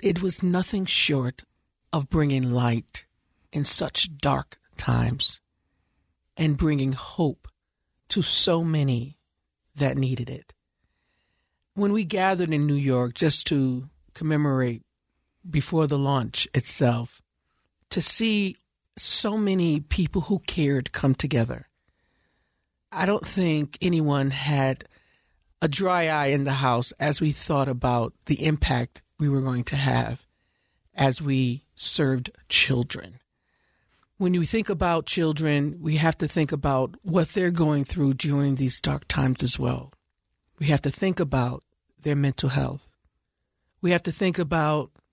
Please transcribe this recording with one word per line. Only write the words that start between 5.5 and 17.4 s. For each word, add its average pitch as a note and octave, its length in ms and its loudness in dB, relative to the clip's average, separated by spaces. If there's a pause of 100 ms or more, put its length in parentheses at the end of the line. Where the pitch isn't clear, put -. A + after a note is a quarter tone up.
and D3+ 200 2
bringing C#3+ 360 2
hope - 540 -4 (640)
to - 120 -2
so E3+ 440 0
many C#3 520 0 (600)
that C#3 200 0
needed B2+ 320 -2
it. - 260 -14 (1200)
When G3+ 180 0
we G#3+ 100 0
gathered F#3 500 0
in D3 140 2
New C#3+ 80 2
York B2+ 400 0
just - 320 0
to C3 420 0 (240)
commemorate C#3 680 0 (640)
before D#3 380 0
the D3 120 0
launch C#3 560 0
itself, - 680 0 (680)